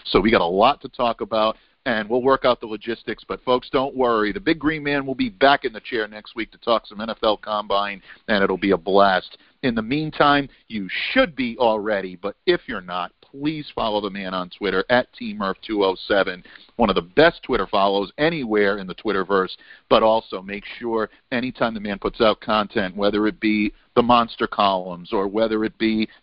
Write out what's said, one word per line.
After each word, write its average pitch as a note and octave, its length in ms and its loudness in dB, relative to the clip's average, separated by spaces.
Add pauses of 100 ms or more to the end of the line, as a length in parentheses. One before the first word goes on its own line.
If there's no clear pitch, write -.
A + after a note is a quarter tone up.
So G#2+ 160 2
we G#2+ 100 2
got G#2 100 4
a F2+ 40 0
lot G2+ 380 2
to C3+ 60 -14
talk A#2+ 320 -4
about, A2 380 -2 (260)
and G#2+ 240 -2
we'll B2 140 0
work C3+ 240 2
out A#2+ 140 2
the A#2+ 60 -10
logistics. A2 580 -8
But F#2+ 200 -10
folks, B2 260 0
don't C#3 240 -2
worry. A#2 380 2
The G2 80 -6
Big D#3+ 180 -2
Green D3+ 240 -2
Man C#3+ 240 -2
will C3+ 80 -4
be B2+ 140 -4
back C3+ 380 4
in A2+ 80 -6
the G#2 60 -14
chair A2 280 -4
next G#2+ 260 -18
week A2+ 180 -6
to - 60 -20
talk A2+ 280 0
some G#2 160 -14
N A2+ 80 -6
F G#2 120 -8
L G#2+ 140 2
Combine, G2+ 640 -4 (260)
and G#2 160 2
it'll F#2+ 140 2
be G2 160 0
a F#2 60 2
blast. F#2+ 580 4 (260)
In B2 120 0
the A2 80 -2
meantime, C#3+ 640 0 (200)
you G2+ 200 -6
should B3 480 -2
be A#2 220 -4
already, G#2 580 0
but G2+ 200 -10 (100)
if F3 220 2
you're A2 120 -6
not, F2+ 400 -6
please D3 540 -8
follow G#2+ 260 -2
the G#2 80 -2
man F#2+ 240 -8
on F2+ 160 -4
Twitter F#2+ 400 -2
at B2 240 2
T A2 220 -10
Murph G2 220 -4 (100)
two G#2 180 0
oh F#2+ 100 2 (120)
seven, F#2+ 360 0 (340)
one A#2 120 2
of F#2+ 60 2
the F2+ 80 0
best D#3 400 2
Twitter A#2 240 -2
follows G2 520 0
anywhere G#2+ 600 0
in F#2+ 80 -10
the F2+ 80 -10
Twitterverse. F#2+ 600 -2 (360)
But A#2 140 6
also A2 360 0
make G2+ 240 -10 (140)
sure A2+ 320 -4 (220)
anytime A#2+ 420 -2
the G#2 60 -10
man G2+ 180 -6
puts - 220 -4
out G#2+ 200 2
content, G#2 560 -2
whether G#2 300 2
it G2 140 -4
be G#2+ 320 0 (240)
the B2 60 6
Monster A#2 440 2
columns F#2 640 -2
or G2+ 140 0
whether G#2+ 380 0
it A2 120 -6
be A2 320 0 (140)